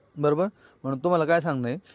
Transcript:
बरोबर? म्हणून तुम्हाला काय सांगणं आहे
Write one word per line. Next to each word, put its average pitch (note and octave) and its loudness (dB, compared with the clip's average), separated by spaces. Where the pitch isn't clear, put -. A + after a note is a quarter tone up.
बरोबर? D3 2
म्हणून C3+ -6
तुम्हाला E3 2
काय E3+ 2
सांगणं C#3 -2
आहे C#3+ -4